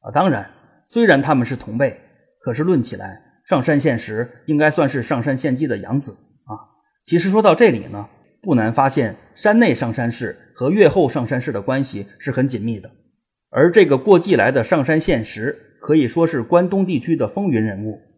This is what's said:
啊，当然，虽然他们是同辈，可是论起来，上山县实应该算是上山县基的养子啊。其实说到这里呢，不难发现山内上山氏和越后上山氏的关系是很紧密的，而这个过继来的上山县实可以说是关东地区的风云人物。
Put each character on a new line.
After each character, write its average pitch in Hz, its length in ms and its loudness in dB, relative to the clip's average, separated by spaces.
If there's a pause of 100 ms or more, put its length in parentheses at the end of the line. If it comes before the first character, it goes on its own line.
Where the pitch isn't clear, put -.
啊， 98 120 -16
当 165 160 2
然， 107 200 -4 (400)
虽 233 160 0
然 151 180 4
他 147 120 0
们 123 120 0
是 135 100 -8
同 107 220 -10
辈， 131 200 -2 (440)
可 123 100 -6
是 123 100 -4
论 165 200 2
起 - 140 -8
来， 95 240 -16 (280)
上 127 160 0
山 147 160 2
县 131 180 0
实 110 300 -8 (180)
应 151 120 0
该 151 120 4
算 147 180 0
是 131 140 -4
上 127 200 -4
山 135 140 -2
县 131 200 -4
基 151 100 -4
的 120 120 -4
养 123 200 -4
子 139 140 -8
啊。 - 400 -20 (540)
其 170 120 2
实 180 120 0
说 214 120 2
到 190 120 6
这 220 160 6
里 110 160 -6
呢， 104 220 -14 (340)
不 180 120 0
难 113 180 2
发 135 160 2
现 120 280 -2 (180)
山 214 240 2
内 202 160 4
上 120 180 -4
山 117 200 -4
氏 117 240 -10 (180)
和 131 160 -2
越 196 180 6
后 151 200 2
上 120 180 -4
山 127 140 -2
氏 135 100 -8
的 107 100 -6
关 131 220 -2
系 101 240 -10 (120)
是 - 120 -10
很 131 160 0
紧 127 140 -4
密 110 180 -6
的， 95 120 -20 (600)
而 165 220 4
这 196 140 6
个 143 120 2
过 185 200 4
继 175 180 2
来 113 160 2
的 135 100 0
上 147 220 0
山 156 160 0
县 135 240 -2
实 147 320 -8 (240)
可 156 160 0
以 139 100 2
说 165 200 0
是 147 160 -2
关 175 260 2
东 196 160 -2
地 175 160 -2
区 165 160 -2
的 131 100 -2
风 196 220 -4
云 117 140 0
人 104 220 -4
物。 107 140 -10 (200)